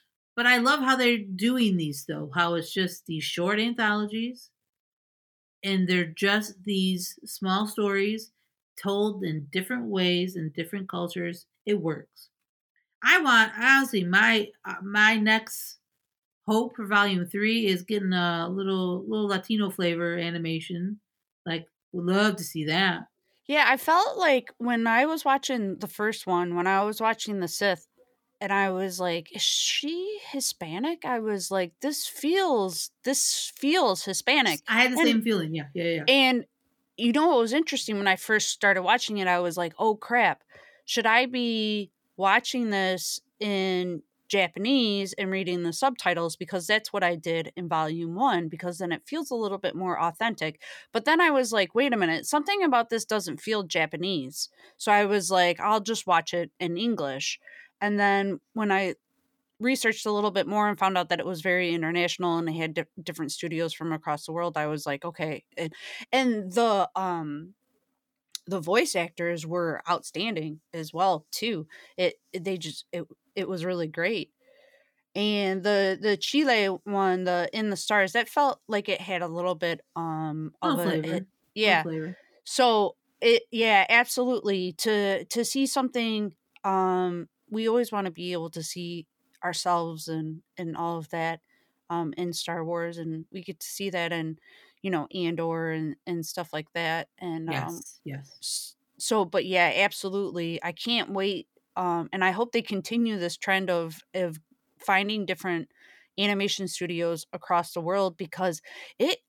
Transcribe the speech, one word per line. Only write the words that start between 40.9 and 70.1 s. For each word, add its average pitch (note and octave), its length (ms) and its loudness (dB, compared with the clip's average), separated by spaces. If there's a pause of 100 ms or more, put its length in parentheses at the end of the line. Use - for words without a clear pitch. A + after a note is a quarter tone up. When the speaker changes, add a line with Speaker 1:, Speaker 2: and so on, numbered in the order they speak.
Speaker 2:
I A#3 220 6
be A3 640 -2 (260)
watching A3 540 2
this F#3 500 0 (180)
in F#3 640 -2 (240)
Japanese G3+ 880 2
and F#3+ 180 -4
reading F3+ 320 -2
the E3+ 100 -2
subtitles?" F3 640 0
Because F3+ 320 -6
that's G#3+ 240 0
what G3 120 0
I F3 120 2
did E3 400 -4
in F3 140 -8
Volume E3 460 -2
One, F#3 340 0
because E3+ 300 -8
then F3 120 -4
it - 160 -6
feels D4+ 240 -6
a B3+ 40 -2
little G3+ 240 -4
bit - 180 -4
more F3+ 220 -2
authentic. E3 600 -2 (300)
But A3+ 140 -2
then D#4+ 160 6
I E4+ 80 6
was B3+ 240 4
like, G3 200 2
"Wait B3+ 200 4
a A3+ 40 2
minute, E3 280 0
something F#4 380 2
about B3 260 4
this A3+ 160 -2
doesn't F3+ 340 -2
feel G#3+ 240 -2
Japanese." D#3+ 840 -2 (280)
So - 140 0
I G#3 140 8
was G3 260 0
like, F3 300 4
"I'll G#3+ 200 2
just G#3+ 240 -4
watch E3 280 4
it E3+ 260 -2
in E3+ 180 -2
English." E3 640 -2 (420)
And G#3 180 0
then G3 400 2 (140)
when G#3 180 -2
I F#3+ 240 0 (640)
researched A#3+ 460 0
a G#3+ 60 0
little G#3 200 0
bit F3+ 160 0
more G#3 220 2
and G3 100 -4
found F#3+ 180 2
out F3 120 0
that E3+ 100 0
it - 60 -6
was E3+ 160 -6
very F3+ 320 2
international E3+ 640 0
and E3+ 100 -2
they D#3+ 60 -2
had D#3+ 200 -4
di-, D#3+ 120 -4 (180)
different D#3 300 -8
studios E3 400 -4
from E3 180 -6
across D#3 340 -4
the E3 60 -10
world, E3+ 260 -4
I D3+ 100 -2
was D3+ 180 -4
like, C#3+ 180 -4
"Okay." D#3 400 -6 (140)
And, D#3+ 160 -6 (380)
and A3+ 420 0
the, G#3+ 420 4
um, E3+ 580 -4 (920)
the F3+ 140 -4
voice G#3 340 0
actors E3+ 500 -4
were E3 440 -4
outstanding D#3+ 720 -4 (120)